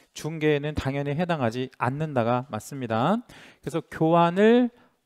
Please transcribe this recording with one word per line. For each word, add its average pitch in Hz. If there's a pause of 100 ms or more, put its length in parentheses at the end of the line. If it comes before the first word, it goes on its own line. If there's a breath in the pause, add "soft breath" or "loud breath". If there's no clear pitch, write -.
(140 soft breath)
중개에는 151
당연히 143
해당하지 139
않는다가 123
맞습니다. 127 (440 loud breath)
그래서 156 (100)
교환을 185 (360 soft breath)